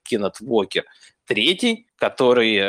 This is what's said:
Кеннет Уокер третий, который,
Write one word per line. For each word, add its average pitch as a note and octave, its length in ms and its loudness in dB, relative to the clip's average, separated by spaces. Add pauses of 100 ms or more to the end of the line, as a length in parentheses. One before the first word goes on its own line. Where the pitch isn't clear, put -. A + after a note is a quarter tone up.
Кеннет G#2 380 -4
Уокер G#2+ 420 -2 (420)
третий, F#3+ 600 -2 (100)
который, A#2 600 2 (120)